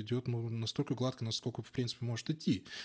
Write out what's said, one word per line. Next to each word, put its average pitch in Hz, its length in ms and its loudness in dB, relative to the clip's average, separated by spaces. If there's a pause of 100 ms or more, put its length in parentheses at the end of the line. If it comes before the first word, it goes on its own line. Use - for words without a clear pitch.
идет, 120 260 0
ну, 117 220 0
настолько 113 460 0
гладко, 123 300 0
насколько, 117 380 0
в - 80 -18
принципе, 120 340 -2
может 117 260 0
идти. 156 340 2 (200)